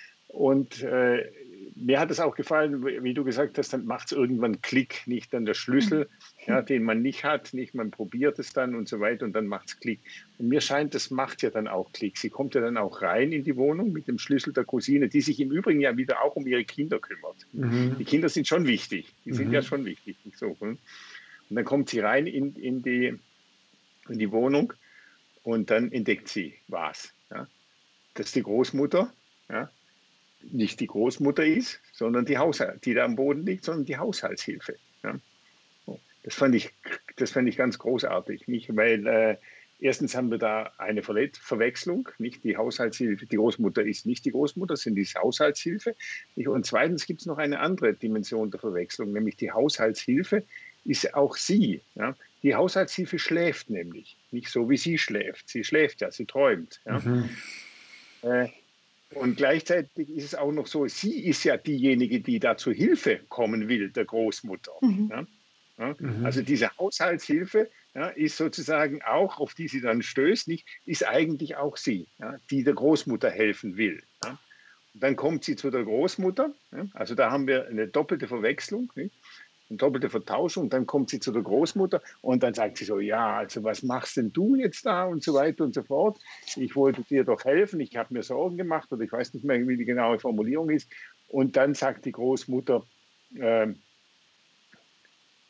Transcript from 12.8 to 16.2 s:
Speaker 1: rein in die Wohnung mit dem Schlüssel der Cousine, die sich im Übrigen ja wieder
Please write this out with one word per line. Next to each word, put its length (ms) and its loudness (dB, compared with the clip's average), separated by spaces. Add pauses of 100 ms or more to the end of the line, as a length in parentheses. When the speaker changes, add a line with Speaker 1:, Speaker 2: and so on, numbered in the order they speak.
Speaker 1:
rein 300 2
in 120 -2
die 120 0
Wohnung 360 2
mit 160 -6
dem 100 -2
Schlüssel 360 0
der 120 0
Cousine, 440 2
die 120 4
sich 180 0
im 120 0
Übrigen 300 2
ja 160 2
wieder 260 0